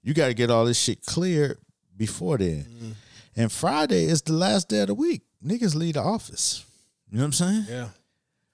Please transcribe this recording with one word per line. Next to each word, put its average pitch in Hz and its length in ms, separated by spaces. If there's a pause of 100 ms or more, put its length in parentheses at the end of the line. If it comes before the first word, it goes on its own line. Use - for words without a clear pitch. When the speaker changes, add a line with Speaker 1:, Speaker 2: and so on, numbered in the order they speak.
Speaker 1:
you 151 140
gotta 139 180
get 117 160
all 117 160
this 120 140
shit - 260
cleared 165 540 (360)
before 113 440
then. 80 260
Speaker 2:
Mm. 117 280 (420)
Speaker 1:
And 113 160
Friday 226 540
is 160 180
the 160 100
last 185 360
day 208 100
of 202 80
the 202 80
week. 311 260 (240)
Niggas 202 300
leave 165 180
the 143 80
office. - 640 (460)
You 104 60
know 123 60
what - 40
I'm 151 60
saying? 196 360
Speaker 2:
Yeah. 120 200 (640)